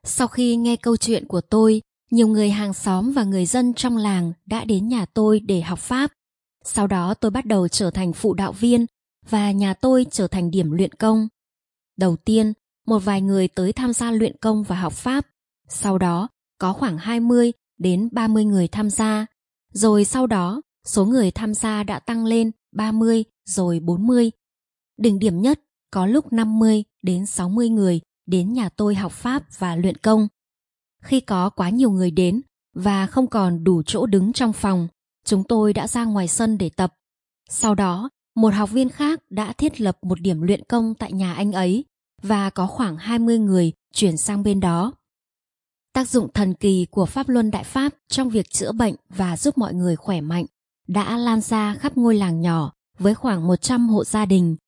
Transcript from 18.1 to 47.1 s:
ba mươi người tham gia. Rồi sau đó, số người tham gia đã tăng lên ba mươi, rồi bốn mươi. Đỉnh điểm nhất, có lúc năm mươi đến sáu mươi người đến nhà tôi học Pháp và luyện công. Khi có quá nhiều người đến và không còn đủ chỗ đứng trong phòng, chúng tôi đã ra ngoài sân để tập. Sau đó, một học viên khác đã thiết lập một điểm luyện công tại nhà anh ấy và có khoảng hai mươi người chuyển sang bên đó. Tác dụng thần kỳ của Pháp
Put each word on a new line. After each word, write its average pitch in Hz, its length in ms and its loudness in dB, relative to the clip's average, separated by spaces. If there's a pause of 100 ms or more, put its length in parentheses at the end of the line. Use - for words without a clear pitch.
ba 226 160 -2
mươi 220 160 4
người 190 240 2
tham 214 220 -2
gia. 214 360 -2 (460)
Rồi 208 320 4
sau 254 220 0
đó, 208 360 -2 (240)
số 196 180 0
người 220 260 2
tham 214 240 -6
gia 214 280 -4
đã 202 160 -6
tăng 226 260 -4
lên 226 260 2 (220)
ba 214 200 -2
mươi, 226 320 2 (220)
rồi 175 340 -2
bốn 175 260 0
mươi. 240 240 4 (680)
Đỉnh 208 220 2
điểm 190 240 0
nhất, 277 180 2 (300)
có 185 160 0
lúc 254 260 0
năm 220 260 0
mươi 220 260 4 (180)
đến 185 240 -2
sáu 180 220 -4
mươi 233 200 0
người 190 320 2 (260)
đến 185 260 0
nhà 240 160 -2
tôi 208 260 0
học 190 180 -4
Pháp 262 300 -4 (160)
và 175 180 -2
luyện 175 200 0
công. 220 320 2 (760)
Khi 262 180 0
có 196 300 -2
quá 180 200 -2
nhiều 240 200 2
người 185 200 2
đến 185 320 0 (320)
và 190 320 0
không 262 200 0
còn 180 380 0
đủ 175 180 4
chỗ 220 240 -2
đứng 196 260 2
trong 233 200 0
phòng, 185 360 0 (360)
chúng 196 200 0
tôi 214 280 2
đã 214 140 -4
ra 233 180 -4
ngoài 202 240 0
sân 220 300 0
để 180 100 -2
tập. 185 260 -2 (540)
Sau 208 260 0
đó, 196 360 -2 (260)
một 220 180 4
học 202 160 -2
viên 254 180 0
khác 302 320 -2 (100)
đã 202 220 -6
thiết - 280 -4
lập 196 220 -2
một 180 180 -4
điểm 170 220 -2
luyện 185 220 0
công 226 300 -2
tại - 180 -10
nhà 190 220 -4
anh 202 180 -4
ấy 185 320 0 (380)
và 202 280 -2
có 185 160 -2
khoảng 196 300 -4
hai 226 220 -4
mươi 233 200 2
người 185 340 2 (200)
chuyển 170 240 0
sang 202 260 -4
bên 196 180 0
đó. 185 320 0 (1000)
Tác 262 160 -2
dụng - 240 0
thần 190 220 0
kỳ 190 360 0
của 190 160 0
Pháp 269 220 -6